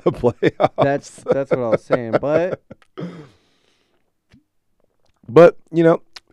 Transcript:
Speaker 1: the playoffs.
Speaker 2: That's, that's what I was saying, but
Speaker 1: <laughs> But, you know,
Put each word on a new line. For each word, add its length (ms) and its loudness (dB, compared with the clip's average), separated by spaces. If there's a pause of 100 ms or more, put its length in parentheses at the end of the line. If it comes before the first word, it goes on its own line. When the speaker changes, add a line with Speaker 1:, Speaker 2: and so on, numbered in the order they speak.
Speaker 1:
the 80 0
playoffs. 640 -2
Speaker 2:
That's, 480 -4
that's 280 -4
what 80 -2
I 100 -4
was 140 -2
saying, 360 -4
but 420 -4 (360)
Speaker 1:
<laughs> 40 -10 (2250)
But, 280 6 (160)
you 100 0
know, 200 2 (300)